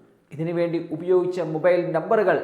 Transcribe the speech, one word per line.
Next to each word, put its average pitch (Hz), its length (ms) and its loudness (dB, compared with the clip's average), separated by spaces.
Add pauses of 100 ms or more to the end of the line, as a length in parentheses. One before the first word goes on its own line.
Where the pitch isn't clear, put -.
(340)
ഇതിനുവേണ്ടി 170 440 -2 (160)
ഉപയോഗിച്ച 175 460 0 (120)
മൊബൈൽ 175 280 2 (140)
നമ്പറുകൾ 185 500 2